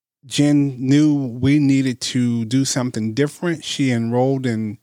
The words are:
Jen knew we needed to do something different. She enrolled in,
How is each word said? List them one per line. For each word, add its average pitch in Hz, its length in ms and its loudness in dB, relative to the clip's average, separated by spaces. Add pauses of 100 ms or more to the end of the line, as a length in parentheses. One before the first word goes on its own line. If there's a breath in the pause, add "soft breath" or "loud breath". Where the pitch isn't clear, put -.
(260)
Jen 143 520 2
knew 147 360 4
we 135 460 0
needed 135 400 2
to 120 460 -2
do 131 180 0
something 120 500 -4
different. 151 500 -2
She 135 280 -2
enrolled 123 520 0
in, 110 380 -4